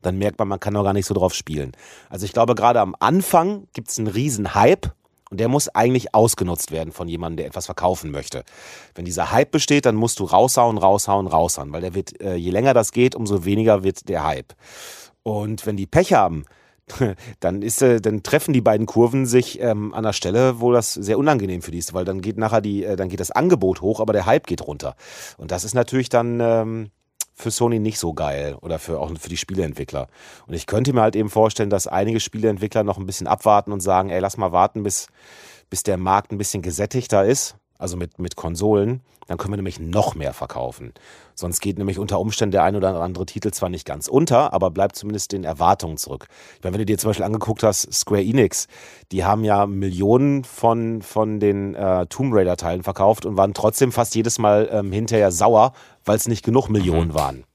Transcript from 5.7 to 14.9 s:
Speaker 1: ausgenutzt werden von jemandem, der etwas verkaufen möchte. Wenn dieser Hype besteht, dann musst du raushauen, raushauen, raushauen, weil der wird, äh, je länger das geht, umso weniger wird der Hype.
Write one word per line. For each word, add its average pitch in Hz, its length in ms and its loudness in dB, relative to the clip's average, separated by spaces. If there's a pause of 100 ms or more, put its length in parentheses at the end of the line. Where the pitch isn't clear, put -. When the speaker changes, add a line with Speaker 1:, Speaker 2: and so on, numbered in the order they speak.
Speaker 1:
ausgenutzt 101 580 2
werden 80 200 -6
von 90 160 -10
jemandem, 82 280 -8
der 78 100 -8
etwas 82 200 -10
verkaufen 87 440 -4
möchte. 71 320 -10 (540)
Wenn 87 80 -10
dieser 82 260 -4
Hype 120 220 4
besteht, 143 340 2
dann 117 80 4
musst 113 240 0
du 101 60 -4
raushauen, 117 540 4
raushauen, 98 500 2
raushauen, 78 440 0
weil 82 100 -6
der 90 120 -8
wird, - 260 -8
äh, 95 140 -6
je 87 160 -4
länger 120 240 2
das 113 160 4
geht, 127 240 2
umso 101 300 -2
weniger 104 400 4
wird - 240 -4
der 85 160 -2
Hype. 71 300 -4 (680)